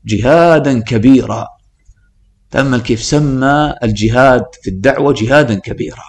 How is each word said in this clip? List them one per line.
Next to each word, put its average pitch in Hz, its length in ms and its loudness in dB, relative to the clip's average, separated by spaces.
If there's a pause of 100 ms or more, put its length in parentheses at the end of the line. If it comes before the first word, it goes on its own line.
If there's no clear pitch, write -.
جهادا 139 720 2
كبيرا. 113 680 0 (1040)
تأمل 131 300 -2
كيف 117 220 -4
سمى 143 680 0 (100)
الجهاد 117 600 2 (180)
في - 80 -8
الدعوة 131 440 0
جهادا 120 460 0
كبيرا. - 500 -10